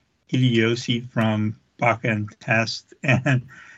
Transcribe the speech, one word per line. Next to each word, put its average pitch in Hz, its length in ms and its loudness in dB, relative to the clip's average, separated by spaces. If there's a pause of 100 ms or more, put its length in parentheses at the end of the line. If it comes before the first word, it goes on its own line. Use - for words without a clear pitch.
(280)
Hideyoshi 120 720 0
from 110 580 -2 (200)
Baka 117 300 0
and 104 300 -4
Test, - 580 -2
<laughs> - 60 -14
and 131 420 0 (320)